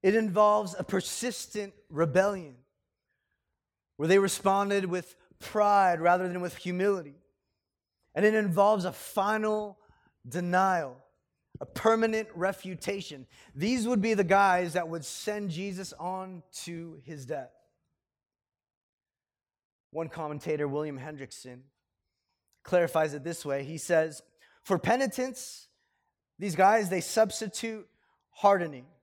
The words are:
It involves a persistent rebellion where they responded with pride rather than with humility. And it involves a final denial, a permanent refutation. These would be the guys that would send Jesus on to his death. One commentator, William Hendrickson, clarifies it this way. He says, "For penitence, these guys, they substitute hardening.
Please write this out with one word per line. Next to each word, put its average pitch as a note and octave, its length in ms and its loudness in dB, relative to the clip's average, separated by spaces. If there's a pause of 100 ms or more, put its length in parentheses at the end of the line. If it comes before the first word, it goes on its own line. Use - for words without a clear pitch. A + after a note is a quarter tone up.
It F#3+ 100 6
involves G#3 640 2
a F3+ 60 -6
persistent G3+ 880 -6 (160)
rebellion E3 720 0 (1300)
where D#3 120 -4
they F#3+ 120 8
responded G3 640 2
with F3+ 300 -6 (240)
pride G3+ 640 4
rather F3+ 260 4
than F3+ 140 -4
with F3 160 -6
humility. F3+ 580 -2 (960)
And F3 120 2
it G#3+ 80 6
involves G3+ 520 4
a F#3 80 -4
final G#3+ 840 -2 (480)
denial, F3 760 0 (560)
a D3 60 -10
permanent A3 680 0
refutation. F3+ 960 -8 (260)
These G#3+ 340 0
would A#3+ 140 2
be A3 120 2
the G3+ 100 2
guys F3+ 500 4
that E3+ 140 -2
would E3 160 -8
send G#3 480 -6
Jesus F#3 420 -10
on F#3 500 -10 (200)
to E3 400 -12
his C#3+ 220 -14
death. C3 280 -10 (2500)
One D#3+ 180 -8
commentator, D3+ 580 -6
William C#3+ 320 -6
Hendrickson, C3 640 -16 (1000)
clarifies D#3+ 500 2
it C#3+ 100 -10
this E3 220 -8
way. C#3 180 -4
He D#3 140 -10
says, D#3+ 440 0 (420)
"For F#3 160 0
penitence, B3+ 920 -2 (680)
these F3+ 160 -4
guys, G3 340 4
they F3+ 120 -2
substitute A3 880 -2 (400)
hardening. E3 580 2 (160)